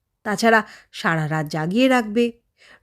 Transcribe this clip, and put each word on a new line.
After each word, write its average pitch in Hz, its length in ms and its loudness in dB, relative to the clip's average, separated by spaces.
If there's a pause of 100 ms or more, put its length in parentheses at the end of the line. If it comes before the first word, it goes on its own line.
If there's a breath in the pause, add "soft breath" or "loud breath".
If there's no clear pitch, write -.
(240)
তাছাড়া 220 400 2 (280 loud breath)
সারা 160 380 -2
রাত 156 180 -4
জাগিয়ে 175 400 0
রাখবে, 240 440 0 (520 soft breath)